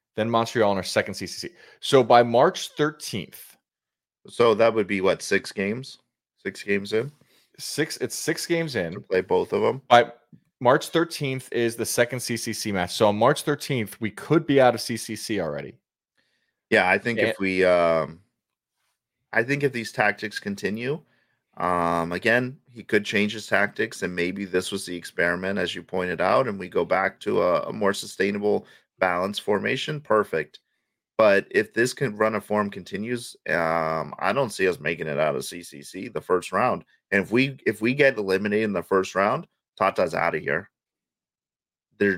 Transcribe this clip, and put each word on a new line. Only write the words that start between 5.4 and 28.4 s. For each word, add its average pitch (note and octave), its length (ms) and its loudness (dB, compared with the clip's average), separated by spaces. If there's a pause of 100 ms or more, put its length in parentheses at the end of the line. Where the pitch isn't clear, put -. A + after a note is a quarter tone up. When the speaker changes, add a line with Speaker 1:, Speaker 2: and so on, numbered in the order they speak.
Speaker 2:
games? G#2+ 480 -6 (380)
Six - 260 -12
games G2+ 300 -2
in? A#2 180 -2 (480)
Speaker 1:
Six, - 380 -4
it's - 180 -6
six - 320 -4
games E3 300 -2
in. E2+ 160 -2
Speaker 2:
To G2 80 -12
play F#2 220 0
both F2+ 300 0
of G2+ 120 2
'em? A#2 240 0
Speaker 1:
By A#2+ 240 6 (480)
March C3 300 2
thirteenth D3 600 -2
is A#2 220 0
the A#2 120 -4
second A#2+ 340 0
C A#2+ 160 -4
C A2+ 160 -6
C - 180 -6
match. F2+ 240 -2
So A2 140 6
on G#2 80 4
March B2+ 260 4
thirteenth, C#3 580 -4
we G#2+ 120 -2
could D#3 340 0
be C#3 140 4
out B2 140 8
of A2+ 60 -6
C A#2 160 -6
C G#2+ 200 -8
C G2+ 240 -4
already. C#2+ 380 -6 (920)
Speaker 2:
Yeah, G2 200 4
I G2 100 4
think A#2 200 -4
Speaker 1:
And G#2 100 2
Speaker 2:
if - 120 -4
we, F#2 240 2
um, E2+ 560 4 (1120)
I A2+ 120 2
think C#3 180 -2
if C3+ 100 2
these A#2 200 -8
tactics G#2 480 -2
continue, A2 600 -6 (560)
um, E2+ 560 0
again, B2 460 0 (100)
he A#2 140 -18
could G#2 220 0
change G#2 280 0
his - 140 -12
tactics, G2+ 560 -2
and F2+ 120 -4
maybe F2+ 300 -4
this F2+ 280 -2
was G2 140 -4
the F2+ 100 -8
experiment, F2+ 600 -2
as F2+ 160 -4
you F2 80 -12
pointed F2+ 380 -4
out, A2 280 2
and G2+ 100 -6
we F#2 100 -10
go - 160 0
back F#2+ 360 0
to G2+ 220 0
a, F2+ 200 2
a - 100 -8
more G2+ 220 0
sustainable, G2+ 720 -2 (320)